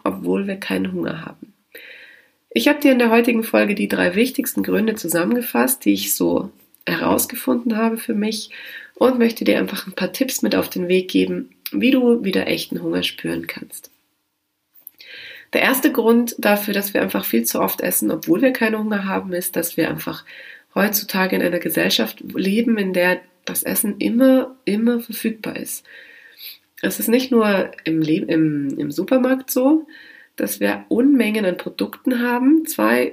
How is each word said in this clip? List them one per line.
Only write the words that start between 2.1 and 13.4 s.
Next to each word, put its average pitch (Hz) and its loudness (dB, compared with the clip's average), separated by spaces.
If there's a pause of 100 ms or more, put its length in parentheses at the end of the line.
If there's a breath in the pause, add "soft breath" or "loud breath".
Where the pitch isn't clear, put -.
Ich 233 0
habe 294 4
dir 285 6
in 247 4
der 233 4
heutigen 233 4
Folge 214 2
die 208 -2
drei - 0
wichtigsten 233 -2
Gründe 208 0
zusammengefasst, 233 0
die 202 4
ich - -2
so 170 0 (380)
herausgefunden 226 -2
habe 226 0
für 220 -4
mich 214 -2 (460 loud breath)
und 247 2
möchte 226 0
dir 208 4
einfach 190 -4
ein 190 -14
paar 185 -4
Tipps - -2
mit 202 0
auf 180 0
den 180 -4
Weg 185 2
geben, 185 0 (200)
wie 226 2
du 240 4
wieder 190 0
echten 170 -4
Hunger 170 -2
spüren - -6